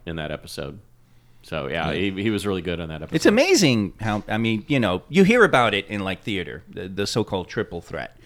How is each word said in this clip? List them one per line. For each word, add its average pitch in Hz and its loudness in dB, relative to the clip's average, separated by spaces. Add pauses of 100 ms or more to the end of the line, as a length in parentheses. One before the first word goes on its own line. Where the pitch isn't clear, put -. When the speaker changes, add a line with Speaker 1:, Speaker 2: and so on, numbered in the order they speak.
Speaker 1:
in 82 -6
that 76 -6
episode. 73 -12 (640)
So, 73 -6
yeah, 76 -2
Speaker 2:
Yeah. 92 -2
Speaker 1:
he, 95 -6
he 110 0
was 101 -2
really 95 -2
good 85 -4
in 82 -8
that 78 -10
episode. - -8
Speaker 3:
It's - 2
amazing 202 4
how, 107 -4
I 107 -2
mean, 113 -2
you 139 0
know, 92 0
you 185 6
hear 233 6
about 120 4
it 98 -2
in, 104 -6
like, 95 -6
theater, 87 -6
the, 90 -12
the 98 -4
so-called 101 -2
triple 92 -6
threat. - -10